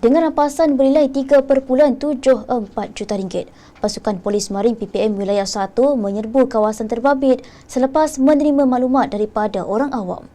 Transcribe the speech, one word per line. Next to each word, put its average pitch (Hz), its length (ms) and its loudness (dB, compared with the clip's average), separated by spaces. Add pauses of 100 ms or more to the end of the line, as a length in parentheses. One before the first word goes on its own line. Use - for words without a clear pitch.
dengan 311 240 4
rampasan 294 480 0
bernilai 269 320 4
tiga 269 320 2
perpuluhan 269 560 2
tujuh 262 480 0
empat 208 480 -6
juta 208 240 -6
ringgit. 190 320 -6 (320)
Pasukan 208 400 -4
Polis 202 320 -4
Marin 214 240 0
P 220 80 -8
P 190 240 -6
M 208 80 -2
Wilayah 196 320 -2
Satu 233 480 0
menyerbu 220 480 0
kawasan 220 480 -2
terbabit 262 480 2 (320)
selepas 269 480 0
menerima 285 480 4
maklumat 254 480 0
daripada 208 480 -2
orang 269 320 -2
awam. 185 380 -8